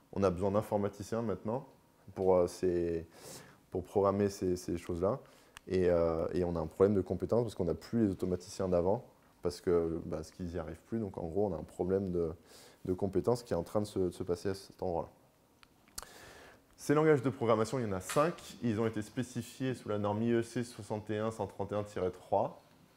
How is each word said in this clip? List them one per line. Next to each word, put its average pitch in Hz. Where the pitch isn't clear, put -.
on 98
a 95
besoin 92
d'informaticiens 104
maintenant 117
pour, 92
euh, 90
ces, 85
pour 92
programmer 98
ces, 92
ces 87
choses-là, 92
et, 92
euh, 85
et 90
on 87
a 82
un 80
problème 98
de 95
compétences 95
parce 110
qu'on 92
n'a 82
plus 113
les 98
automaticiens 92
d'avant, 90
parce -
que, 82
ben, 80
parce 80
qu'ils 92
n'y 85
arrivent 82
plus, 113
donc 101
en -
gros, 98
on 90
a 78
un 80
problème 95
de, 85
de 92
compétences 95
qui -
est 90
en 85
train 107
de 104
se, -
de 90
se -
passer 87
à 95
cet -
endroit-là. 87
Ces -
langages 151
de 135
programmation, 113
il 113
y -
en 101
a 92
cinq. 156
Ils 113
ont 113
été 107
spécifiés 123
sous -
la 104
norme 104
I 117
E 117
C 123
soixante 110
et 107
un 110
cent 104
trente 98
et -
un 104
tiret 92
trois, -